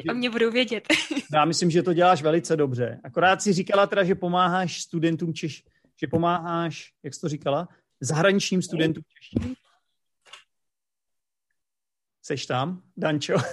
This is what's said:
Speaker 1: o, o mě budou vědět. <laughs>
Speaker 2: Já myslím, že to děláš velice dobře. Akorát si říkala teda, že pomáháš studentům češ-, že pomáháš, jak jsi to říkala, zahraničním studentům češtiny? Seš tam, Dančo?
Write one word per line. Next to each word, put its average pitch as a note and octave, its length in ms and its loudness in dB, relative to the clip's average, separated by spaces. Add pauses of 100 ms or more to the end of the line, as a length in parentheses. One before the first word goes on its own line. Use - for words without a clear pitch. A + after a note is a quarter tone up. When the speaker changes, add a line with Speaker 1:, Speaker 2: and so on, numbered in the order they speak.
Speaker 1:
o, A3+ 40 -2
o A#3 40 -4
mě B3 140 -2
budou A3+ 220 0
vědět. A3+ 360 -2 (220)
<laughs> C4+ 240 -6
Speaker 2:
Já D3+ 120 4
myslím, E3+ 260 2
že E3+ 120 2
to F3+ 100 0
děláš F3 280 4
velice D#3+ 340 0
dobře. B2 480 -2
Akorát F3 380 2
si G#3 120 2
říkala G3 340 2
teda, G3+ 160 0
že F#3 120 2
pomáháš F3+ 640 0
studentům E3 520 -2
češ-, - 300 -8 (380)
že D3 60 -4
pomáháš, E3+ 840 -2 (120)
jak - 100 -12
jsi - 80 -14
to E3 80 -4
říkala, D3 380 -2 (340)
zahraničním F3+ 600 2
studentům D#3+ 420 -2 (140)
češtiny? B3 380 -6 (2750)
Seš - 240 -6
tam, D3 360 -4 (160)
Dančo? D#3 380 -2 (180)